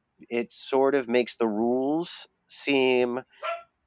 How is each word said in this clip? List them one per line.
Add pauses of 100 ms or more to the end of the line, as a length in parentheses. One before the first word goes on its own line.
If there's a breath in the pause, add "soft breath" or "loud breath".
(300)
it
sort
of
makes
the
rules (200)
seem (640 loud breath)